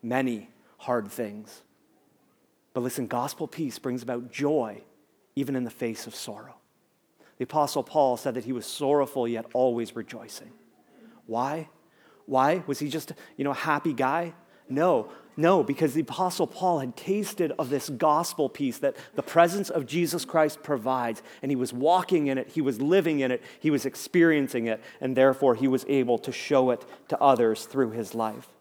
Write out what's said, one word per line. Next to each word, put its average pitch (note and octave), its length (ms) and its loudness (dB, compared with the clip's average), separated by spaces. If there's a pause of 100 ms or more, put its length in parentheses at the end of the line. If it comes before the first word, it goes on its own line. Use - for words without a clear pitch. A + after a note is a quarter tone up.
Many A#2+ 460 -2 (300)
hard A#2 300 -2
things. G#2 540 -10 (1120)
But B2+ 80 -2
listen, B2 240 -4
gospel B2+ 400 -6
peace C#3+ 320 -8
brings B2+ 240 -6
about A#2+ 300 -8
joy C#3 500 -2 (540)
even C#3 180 -2
in B2+ 80 -2
the A#2+ 80 -6
face A2+ 360 -6
of A2+ 80 -16
sorrow. - 420 -14 (800)
The B2+ 60 -4
Apostle C#3+ 400 0
Paul C3+ 320 2
said B2 180 -6
that A#2+ 100 -6
he B2+ 80 -6
was A#2 140 -6
sorrowful C#3 600 0
yet A2+ 260 -6
always A#2+ 400 0
rejoicing. A2+ 560 -14 (760)
Why? C#3 420 -4 (580)
Why? C#3+ 400 2
Was C#3+ 140 -4
he D3 80 -4
just, D#3 240 -6 (240)
you C#3 80 -2
know, C#3+ 80 0
a - 20 -2
happy D3+ 380 0
guy? D3 420 -2 (340)
No, C#3 400 2 (280)
no, E3+ 260 6
because C3+ 320 0
the D#3 60 0
Apostle F3 460 -2
Paul F3 340 0
had B2+ 160 -6
tasted F#3+ 640 -2
of C#3 120 -2
this C#3 200 -2
gospel D3+ 580 2
peace C3 300 -4
that C#3 180 -2 (180)
the - 80 -4
presence F3 480 4
of D3 160 -2
Jesus C#3+ 380 0
Christ D#3 380 0
provides, B2 600 -2 (200)
and C#3 100 -2
he C3+ 40 0
was B2 160 -2
walking E3 540 2
in C3+ 120 0
it, B2+ 100 -6
he D#3+ 120 -4
was C3 200 0
living D#3 400 2
in C3 100 2
it, B2 120 -2 (180)
he D#3 100 0
was C#3 160 0
experiencing C#3+ 800 2
it, A2 160 -2 (180)
and C3 160 -2
therefore C3 380 6
he C3 140 0
was C3 200 2
able B2 300 2
to B2+ 140 -8
show C3 380 2
it A#2+ 140 -2 (240)
to - 120 -2
others A#2 460 2
through B2+ 240 -2
his A2 240 -8
life. A2+ 340 -6 (120)